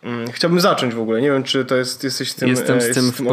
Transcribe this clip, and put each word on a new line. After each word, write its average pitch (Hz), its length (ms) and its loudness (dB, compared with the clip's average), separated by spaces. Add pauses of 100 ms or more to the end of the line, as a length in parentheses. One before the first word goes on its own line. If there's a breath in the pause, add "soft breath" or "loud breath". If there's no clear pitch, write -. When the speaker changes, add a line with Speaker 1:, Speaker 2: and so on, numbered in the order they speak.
Speaker 1:
Mm, 120 300 -6
chciałbym 170 280 2
zacząć 147 340 2
w 117 60 -4
ogóle, 110 220 0
nie 143 80 2
wiem, 135 120 2
czy 131 220 -2
to 127 120 0
jest, 127 280 -4
jesteś 131 260 -4
z - 40 -8
tym, 127 140 0
Speaker 2:
Jestem 127 300 2
Speaker 1:
e, - 20 2
Speaker 2:
z 117 60 2
Speaker 1:
jesteś 127 180 2
Speaker 2:
tym 120 80 2
Speaker 1:
z - 20 -4
Speaker 2:
w - 20 -12
Speaker 1:
tym 127 100 -4
okej? 123 60 2